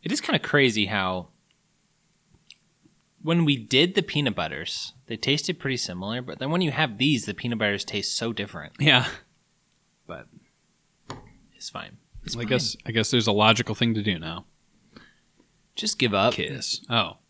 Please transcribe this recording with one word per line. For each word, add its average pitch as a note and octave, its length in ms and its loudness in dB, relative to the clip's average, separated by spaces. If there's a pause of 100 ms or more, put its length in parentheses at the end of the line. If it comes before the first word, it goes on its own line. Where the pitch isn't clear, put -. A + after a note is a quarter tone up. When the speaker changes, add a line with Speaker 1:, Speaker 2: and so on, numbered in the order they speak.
Speaker 1:
It E3+ 80 -4
is D4 120 -2
kinda B3+ 160 0
crazy A#2 480 2
how F#2 420 -2 (1900)
when E3 240 2
we C#3+ 140 4
did C3 360 2
the - 80 2
peanut C#3 320 -2
butters, D#2 600 -6 (140)
they A2 100 -8
tasted D#3 400 -2
pretty C3 180 -4
similar, G2+ 460 -6
but - 160 -12
then C3+ 120 -4
when F3 120 2
you D#3+ 80 2
have B2+ 260 -2
these, C3 300 2
the G#2 80 -6
peanut A#2+ 240 -4
butters G2+ 260 0
taste - 320 -4
so A#2 160 -4
different. G2 480 -8
Speaker 2:
Yeah. C3 260 6 (1000)
Speaker 1:
But D#2 200 -14 (1300)
it's - 140 -14
fine. - 300 -14 (260)
It's - 100 -8
Speaker 2:
I A#2 40 -8
Speaker 1:
fine. A#2 100 -4
Speaker 2:
guess, B2 280 0 (100)
I A2+ 60 -8
guess A2 180 2
there's A#2 160 4
a A2+ 60 4
logical G#2+ 420 4
thing A#2 180 0
to G#2+ 100 0
do G2 160 0
now. E2 280 -12 (1300)
Speaker 1:
Just - 220 -4
give A#2 160 2
up. G#2 180 4
Speaker 2:
Kiss. - 560 -6
Oh. G#2+ 300 -2 (100)